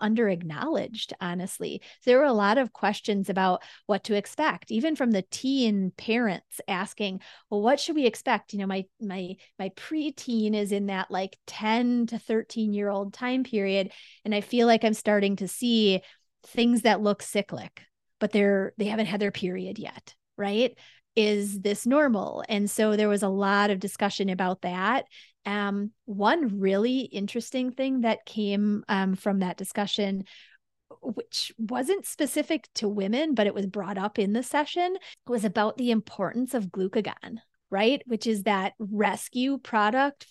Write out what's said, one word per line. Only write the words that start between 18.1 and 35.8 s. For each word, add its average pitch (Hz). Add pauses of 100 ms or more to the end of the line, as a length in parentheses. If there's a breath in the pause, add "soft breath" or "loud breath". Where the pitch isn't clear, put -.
but 208
they're, 202
they 208
haven't 214
had 202
their 202
period 185
yet, - (220)
right? 214 (380 loud breath)
Is 208
this 202
normal?" 240
And 202
so 214
there 214
was 202
a 196
lot 202
of 190
discussion 202
about 185
that. 190 (420 loud breath)
Um, 202 (140)
one 214
really 202
interesting 240
thing 262
that 226
came, 208
um, 190
from 196
that 180
discussion, 196 (800 loud breath)
which -
wasn't 254
specific 302
to 220
women, 214
but 214
it 202
was 196
brought 196
up 202
in 202
the 233
session, 349 (300 loud breath)
was 233
about 214
the 240